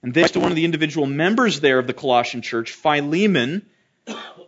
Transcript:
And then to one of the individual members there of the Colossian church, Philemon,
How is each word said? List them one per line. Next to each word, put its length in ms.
And 100
then 140
to 140
one 100
of 60
the 80
individual 420
members 540
there 180
of 80
the 60
Colossian 480
church, 300
Philemon, 920